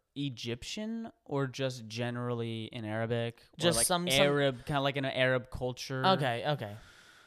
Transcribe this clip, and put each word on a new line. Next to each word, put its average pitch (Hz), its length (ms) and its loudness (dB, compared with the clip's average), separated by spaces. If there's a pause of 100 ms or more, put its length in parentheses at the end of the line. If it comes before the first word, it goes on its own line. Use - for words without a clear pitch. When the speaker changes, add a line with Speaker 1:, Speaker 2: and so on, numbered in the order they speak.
(160)
Speaker 1:
Egyptian 143 960 -6 (120)
or 139 220 -2
just 127 400 -4
generally 117 840 -4
in 113 120 -8
Arabic 113 580 -2
or, - 200 -10
Speaker 2:
Just 131 140 6
Speaker 1:
like, 117 100 2
Speaker 2:
some, 175 240 0
some 135 160 6
Speaker 1:
Arab, 139 400 2
kinda 143 140 0
like 139 160 0
in 139 80 0
an 135 80 -2
Arab 127 380 2
culture. 127 540 -4
Speaker 2:
Okay, 135 440 4
okay. 117 260 -4 (520)